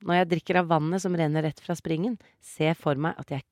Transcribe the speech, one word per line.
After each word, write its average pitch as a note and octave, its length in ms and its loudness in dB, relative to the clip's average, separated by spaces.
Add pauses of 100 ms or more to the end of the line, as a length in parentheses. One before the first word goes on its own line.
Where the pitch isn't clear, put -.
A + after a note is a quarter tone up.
når F3 220 2
jeg E3+ 80 0
drikker F3 260 0
av E3+ 140 2
vannet E3 320 2
som F3+ 120 -2
renner D#3 300 2
rett D3+ 160 -6
fra F3 160 -6
springen, F3+ 400 -4 (240)
ser D#3 320 -2
for D3 240 -2
meg D#3 240 -2
at - 80 -16
jeg C3+ 220 -8